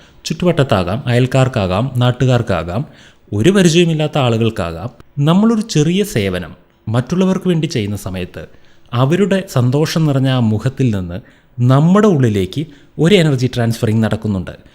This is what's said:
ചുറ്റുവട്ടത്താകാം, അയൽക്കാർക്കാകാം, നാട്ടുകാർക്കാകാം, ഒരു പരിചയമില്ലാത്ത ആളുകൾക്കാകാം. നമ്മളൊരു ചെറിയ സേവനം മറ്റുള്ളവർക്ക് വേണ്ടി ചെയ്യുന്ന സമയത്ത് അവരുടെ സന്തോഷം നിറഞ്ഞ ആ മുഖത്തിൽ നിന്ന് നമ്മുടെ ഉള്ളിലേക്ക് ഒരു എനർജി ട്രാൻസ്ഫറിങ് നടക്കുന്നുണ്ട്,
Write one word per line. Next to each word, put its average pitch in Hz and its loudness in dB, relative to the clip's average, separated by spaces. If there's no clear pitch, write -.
ചുറ്റുവട്ടത്താകാം, 127 0
അയൽക്കാർക്കാകാം, 123 0
നാട്ടുകാർക്കാകാം, 117 0
ഒരു 107 2
പരിചയമില്ലാത്ത 165 2
ആളുകൾക്കാകാം. 110 -2
നമ്മളൊരു 208 2
ചെറിയ 170 0
സേവനം 95 -4
മറ്റുള്ളവർക്ക് 185 0
വേണ്ടി 165 0
ചെയ്യുന്ന 104 -4
സമയത്ത് 92 -10
അവരുടെ 180 0
സന്തോഷം 139 0
നിറഞ്ഞ 135 0
ആ 131 0
മുഖത്തിൽ 117 0
നിന്ന് 90 -4
നമ്മുടെ 156 4
ഉള്ളിലേക്ക് 127 0
ഒരു 165 4
എനർജി 143 2
ട്രാൻസ്ഫറിങ് 113 0
നടക്കുന്നുണ്ട്, 104 -4